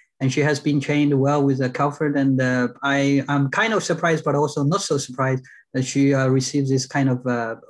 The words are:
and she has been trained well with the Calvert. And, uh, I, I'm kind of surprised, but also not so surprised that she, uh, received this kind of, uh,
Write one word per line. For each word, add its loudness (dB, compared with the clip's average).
and 0
she -2
has 0
been 0
trained 2
well 2
with 2
the 0
Calvert. -2
And, 2
uh, 0
I, 2
I'm 0
kind -2
of 0
surprised, -2
but 0
also 0
not 0
so -2
surprised -4
that 0
she, 2
uh, 2
received 0
this 0
kind 0
of, -4
uh, -4